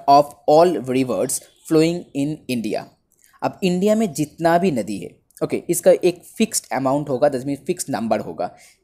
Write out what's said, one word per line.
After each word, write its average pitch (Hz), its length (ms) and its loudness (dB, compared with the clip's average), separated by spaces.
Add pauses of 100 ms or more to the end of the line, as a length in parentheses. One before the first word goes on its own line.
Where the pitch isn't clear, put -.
(160)
of 147 180 2 (140)
all 165 280 6 (140)
rivers 127 500 -2 (300)
flowing 170 340 0 (200)
in 151 120 -4 (200)
India। 107 280 -6 (580)
अब - 200 -6
इंडिया 185 320 0
में 214 180 -2
जितना 165 460 0
भी 180 140 2
नदी 104 260 -4
है, - 180 -14 (280)
ओके, 131 260 -4
इसका 175 220 4 (120)
एक 170 180 -2 (160)
फिक्स्ड - 340 -2
अमाउंट 139 360 -2
होगा, 143 220 2
that 131 160 -4
means 139 200 -6
फिक्स्ड 143 300 -6
नंबर 107 240 -2
होगा, 87 340 -8 (300)